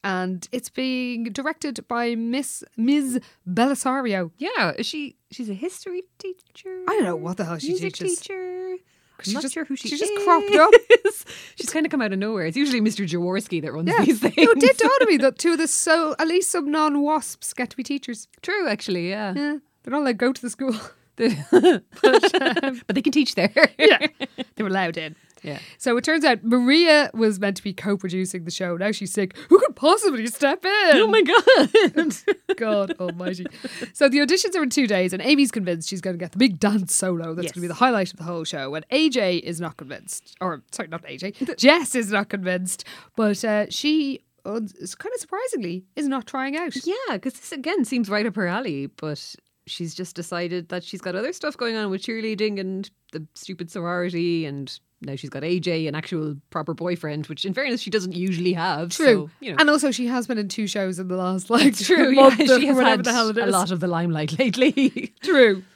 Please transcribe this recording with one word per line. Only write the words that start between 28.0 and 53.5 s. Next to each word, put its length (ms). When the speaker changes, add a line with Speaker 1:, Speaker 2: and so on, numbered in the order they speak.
Speaker 1:
the 60
show. 280
Now 140
she's 200
sick. 240
Who 80
could 180
possibly 520
step 360
in? 320
Speaker 2:
Oh 120
my 140
God. 1040
<laughs> 200
Speaker 1:
God 440
almighty. 440
So 160
the 120
auditions 360
are 60
in 80
two 160
days 260
and 80
Amy's 300
convinced 400
she's 100
gonna 160
get 160
the 60
big 200
dance 360
solo. 400
That's 120
Speaker 2:
Yes. 60
Speaker 1:
gonna 120
be 40
the 60
highlight 380
of 40
the 80
whole 200
show. 300
And 160
A 200
J 280
is 220
not 160
convinced. 640
Or, 220
sorry, 160
not 180
A 120
J. 140
Speaker 2:
The 240
Speaker 1:
Jess 380
is 160
not 200
convinced. 540
But, 280
uh, 240
she, 520
uh, 140
s-, 140
kinda 240
surprisingly, 680
is 120
not 180
trying 300
out. 180
Speaker 2:
Yeah, 320
'cause 160
this 180
again 320
seems 240
right 160
up 120
her 100
alley, 400
but 480
she's 280
just 220
decided 540
that 120
she's 180
got 140
other 180
stuff 240
going 200
on 140
with 120
cheerleading 560
and 320
the 120
stupid 360